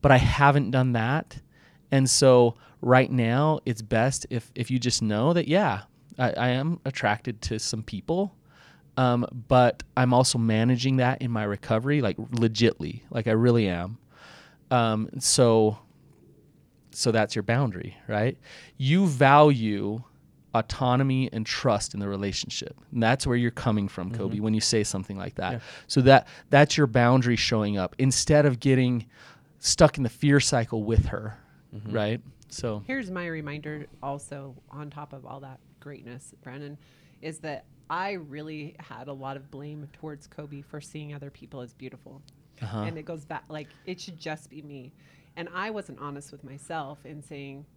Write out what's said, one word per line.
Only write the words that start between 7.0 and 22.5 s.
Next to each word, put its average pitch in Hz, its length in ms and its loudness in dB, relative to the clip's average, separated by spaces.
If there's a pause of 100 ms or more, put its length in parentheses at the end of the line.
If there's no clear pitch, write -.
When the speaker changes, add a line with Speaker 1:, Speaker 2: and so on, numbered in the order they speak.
Speaker 1:
to 113 160 -6
some 110 240 -6
people, 170 520 -6 (600)
um, 120 280 2 (240)
but 123 340 4 (140)
I'm 127 160 2
also 123 260 4
managing 120 580 2
that 127 260 0
in 123 80 -4
my 110 140 -2
recovery, 113 560 -2
like, 107 160 0
legitly, 113 920 0
like, 113 180 -4
I - 40 2
really 117 360 4
am. 90 300 -4 (720)
Um, 113 380 2 (100)
so, 113 600 4 (1120)
so - 200 -2
that's 110 240 2
your 110 80 -4
boundary, 110 540 -2 (100)
right? 107 300 -2 (400)
You 165 300 2
value 123 960 4 (520)
autonomy 131 800 0
and 110 140 -6
trust - 480 -2
in 104 60 -6
the 101 80 -4
relationship. - 680 -6 (160)